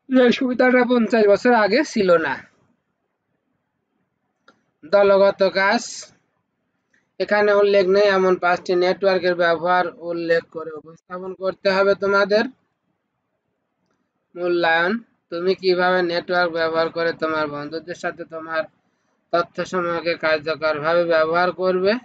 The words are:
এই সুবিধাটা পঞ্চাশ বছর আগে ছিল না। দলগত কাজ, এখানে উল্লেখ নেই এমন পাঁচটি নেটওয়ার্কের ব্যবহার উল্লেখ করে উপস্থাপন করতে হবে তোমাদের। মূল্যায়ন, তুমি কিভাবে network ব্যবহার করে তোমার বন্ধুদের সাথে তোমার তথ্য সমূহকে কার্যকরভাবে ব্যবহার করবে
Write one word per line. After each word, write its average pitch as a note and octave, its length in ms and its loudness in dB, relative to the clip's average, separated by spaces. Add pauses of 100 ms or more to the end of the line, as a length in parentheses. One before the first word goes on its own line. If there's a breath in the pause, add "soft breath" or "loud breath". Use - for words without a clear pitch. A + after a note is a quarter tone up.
এই B3+ 240 4
সুবিধাটা B3+ 520 0
পঞ্চাশ A#3 420 0
বছর G3+ 280 4
আগে G#3+ 300 2
ছিল G3+ 320 -2
না। D3 180 -2 (2500)
দলগত G3 640 4
কাজ, G3 340 0 (1400)
এখানে G#3 340 2
উল্লেখ G3+ 320 4
নেই G3+ 220 4
এমন F#3+ 280 2
পাঁচটি F3+ 400 -2
নেটওয়ার্কের F#3 580 0
ব্যবহার F3 500 0 (140)
উল্লেখ E3+ 520 -2
করে D#3+ 200 -12
উপস্থাপন E3 640 -16
করতে F#3+ 360 -4
হবে G3 240 2
তোমাদের। G3+ 500 0 (1900)
মূল্যায়ন, F3 580 0 (340)
তুমি F3 280 -4
কিভাবে F3+ 480 0
network F3 500 -2
ব্যবহার E3 380 -2
করে E3 220 -4
তোমার D#3 360 -4
বন্ধুদের D#3 540 -12
সাথে E3+ 220 -10
তোমার D#3+ 380 -8 (720)
তথ্য E3+ 320 -2
সমূহকে E3+ 500 -4
কার্যকরভাবে D#3 880 -2
ব্যবহার E3+ 480 0
করবে F#3 400 0 (120)